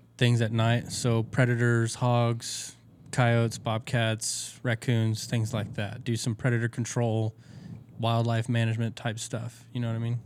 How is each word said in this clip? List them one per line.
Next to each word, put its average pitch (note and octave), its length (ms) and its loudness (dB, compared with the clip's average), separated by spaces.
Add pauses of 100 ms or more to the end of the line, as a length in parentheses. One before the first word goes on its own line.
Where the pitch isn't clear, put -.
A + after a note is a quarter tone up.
(180)
things A#2+ 220 4
at A2+ 140 2
night. A#2 400 2
So A2+ 300 2
predators, A#2+ 720 2
hogs, A#2+ 800 0 (340)
coyotes, A#2 460 4
bobcats, A2 1080 -2
raccoons, A2+ 600 0
things A2+ 280 -2
like G#2+ 200 -4
that. G#2+ 320 -6
Do A#2 100 0
some A2+ 180 -4
predator A#2 360 0
control, A2 680 -2 (640)
wildlife A#2 480 0
management A2+ 480 0
type A2+ 240 -6
stuff. - 540 -10
You B2 80 -4
know A#2 80 -2
what A2+ 80 -2
I - 20 -4
mean? A#2 260 -2